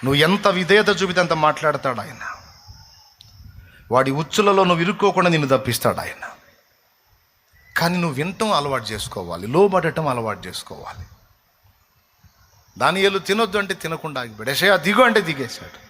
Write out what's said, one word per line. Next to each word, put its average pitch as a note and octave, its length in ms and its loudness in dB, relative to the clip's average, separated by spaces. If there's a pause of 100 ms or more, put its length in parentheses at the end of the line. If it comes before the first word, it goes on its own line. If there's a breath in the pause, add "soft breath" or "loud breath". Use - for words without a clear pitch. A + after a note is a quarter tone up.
నువ్వు C3+ 100 2
ఎంత F#3 340 4
విధేయత F#3+ 540 4
చూపితే F3+ 180 0
అంత E3 120 2
మాట్లాడతాడు D3+ 680 0
ఆయన. - 340 -12 (1600 soft breath)
వాడి C3 200 2
ఉచ్చులలో F#3+ 540 2
నువ్వు F3 180 2
ఇరుక్కోకుండా F#3 480 2
నిన్ను C#3 280 2
తప్పిస్తాడు A#2 420 -2
ఆయన. - 300 -12 (1500)
కానీ E3+ 220 0
నువ్వు E3+ 160 -2
వినటం F#3+ 380 -4
అలవాటు C#3 320 -2
చేసుకోవాలి, F#2+ 640 -8
లోబడటం E3 600 2
అలవాటు G#2+ 400 -4
చేసుకోవాలి. - 580 -16 (1700)
దానియేలు F#3+ 400 2
తినొద్దు G#3 400 -2
అంటే G3 160 -4
తినకుండా D#3 460 -8
ఆగిపోయాడు, A2+ 300 -8
యెషయా F3+ 260 4
దిగు G3 260 2
అంటే A3 180 6
దిగేశాడు. C#3+ 680 -8